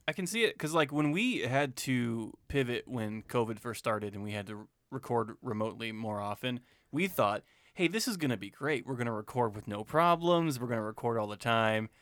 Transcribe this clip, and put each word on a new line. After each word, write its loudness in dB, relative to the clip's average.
I 0
can -4
see 0
it 2
'cause, -4
like, 4
when 2
we 2
had 0
to 0
pivot 0
when -4
covid 0
first -8
started -2
and -6
we -6
had -4
to -10
r-, -16
record -2
remotely -4
more -4
often, -4
we 0
thought, 2
"Hey, 2
this 0
is -2
gonna 0
be -10
great. -4
We're -4
gonna -2
record 0
with -10
no -4
problems. 4
We're -4
gonna 0
record -2
all 0
the -8
time." 4